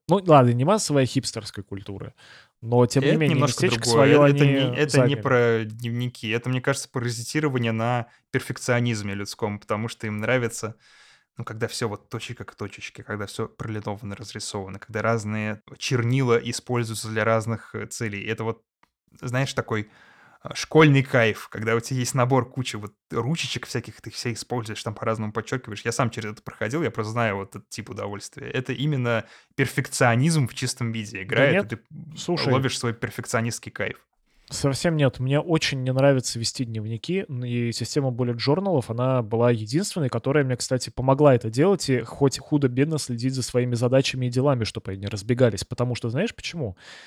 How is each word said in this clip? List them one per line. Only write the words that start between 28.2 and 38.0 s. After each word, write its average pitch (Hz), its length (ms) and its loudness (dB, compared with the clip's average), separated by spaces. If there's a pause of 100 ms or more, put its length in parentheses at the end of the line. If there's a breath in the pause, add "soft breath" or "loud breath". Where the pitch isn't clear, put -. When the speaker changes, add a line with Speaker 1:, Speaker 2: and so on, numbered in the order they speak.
Speaker 2:
Это 131 240 -6
именно 120 500 0 (320 soft breath)
перфекционизм 135 920 2
в - 80 -8
чистом 120 360 -4
виде 110 260 -8
Speaker 1:
Да 95 60 -8
Speaker 2:
играет, 113 300 4
Speaker 1:
нет, 202 200 0
Speaker 2:
и - 20 -8
ты - 60 -10 (360)
Speaker 1:
слушай. 147 360 -2
Speaker 2:
ловишь 131 260 0
свой 117 140 -2
перфекционистский 113 800 -4
кайф. - 260 -6 (520)
Speaker 1:
Совсем 147 480 0
нет. 139 220 2
Мне 135 200 2
очень 151 440 0
не 127 100 -2
нравится 135 460 4
вести 117 260 -4
дневники, 113 640 -4
н-, 123 180 -6
и 120 240 -2
система 135 380 -2